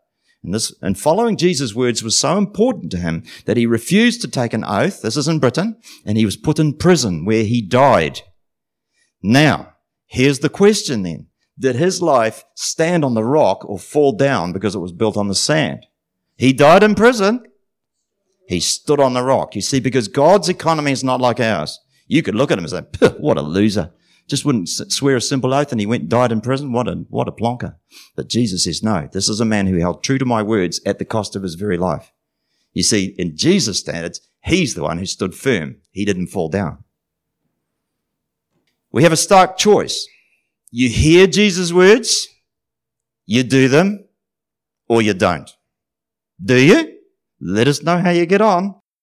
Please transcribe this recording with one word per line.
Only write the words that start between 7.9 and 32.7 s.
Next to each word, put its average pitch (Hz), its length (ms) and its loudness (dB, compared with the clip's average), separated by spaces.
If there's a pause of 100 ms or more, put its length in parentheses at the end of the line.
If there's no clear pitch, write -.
Now, 123 520 2 (320)
here's 135 340 0
the 143 100 -2
question 196 540 0
then. 82 240 -10 (320)
Did 127 160 0
his 175 260 -2
life 123 440 0 (100)
stand 165 480 -2
on 127 120 0
the 110 80 0
rock 120 460 0
or 101 80 -8
fall 139 360 0
down 98 400 -2
because 95 220 -4
it 101 40 -6
was 85 140 -8
built 107 240 -2
on 104 100 -2
the 95 80 -4
sand? 131 500 -4 (520)
He 127 160 2
died 156 300 6
in 214 120 2
prison. 226 480 2 (1040)
He 90 140 -4
stood - 400 -2
on 131 120 2
the 123 100 -2
rock. 127 340 -2
You 101 40 -8
see, 131 200 -2
because 123 260 -2
God's 160 400 2
economy 160 460 -2
is 120 100 -6
not 127 160 -2
like 123 220 0
ours. 98 360 -4 (300)
You 135 160 0
could - 100 -6
look 127 160 0
at 147 80 0
him 87 60 -6
and 78 80 -8
say, 87 100 -6
"Pugh, - 380 0
what 147 180 0
a 71 40 -4
loser. 95 500 -2 (360)
Just 139 180 -6
wouldn't 117 240 -2
s-, - 240 -8
swear 135 240 0
a 113 40 -2
simple 131 320 -2
oath 143 180 -2
and 113 100 -4
he 101 40 -2
went 107 180 -4
and 80 60 -10
died 117 220 2
in 113 80 -2
prison. 131 320 -6
What 117 160 -2
a, 87 60 -6 (160)
what 113 180 -4
a - 40 -10
plonker." 113 440 -6 (400)
But 69 140 -10
Jesus 104 340 -2
says, 85 180 -6
"No, 92 300 -2
this 95 160 -4
is 110 140 -2
a 120 40 0
man 107 220 0
who 92 120 0
held 85 220 -2
true 135 160 -2
to 135 80 -2
my 117 160 0
words 101 440 -2
at 98 120 -2
the 95 80 -6
cost 107 300 -6
of 98 80 -8
his 87 120 -8
very 92 220 -4
life." 85 360 -4 (580)